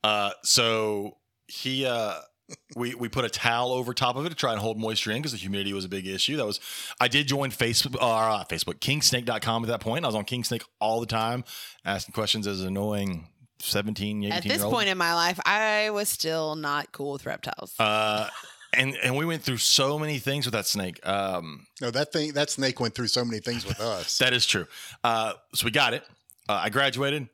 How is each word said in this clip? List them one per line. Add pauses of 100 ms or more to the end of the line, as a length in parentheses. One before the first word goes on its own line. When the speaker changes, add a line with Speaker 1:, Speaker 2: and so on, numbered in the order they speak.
Speaker 1:
Uh, (120)
so (300)
he,
uh, (600)
we,
we
put
a
towel
over
top
of
it
to
try
and
hold
moisture
in
'cause
the
humidity
was
a
big
issue.
That
was, (400)
I
did
join
Facebook,
uh,
Facebook,
kingsnake
dot
com
at
that
point.
I
was
on
Kingsnake (160)
all
the
time, (400)
asking
questions
as
an
annoying (340)
seventeen,
Speaker 2:
At
this
Speaker 1:
eighteen
year
old.
Speaker 2:
point
in
my
life,
I
was
still
not
cool
with
reptiles.
Speaker 1:
Uh, (420)
and,
and
we
went
through
so
many
things
with
that
snake.
Um, (140)
Speaker 3:
No,
that
thing,
that
snake
went
through
so
many
things
with
us.
Speaker 1:
<laughs>
That
is
true. (380)
Uh, (200)
so
we
got
it. (440)
Uh, (100)
I
graduated.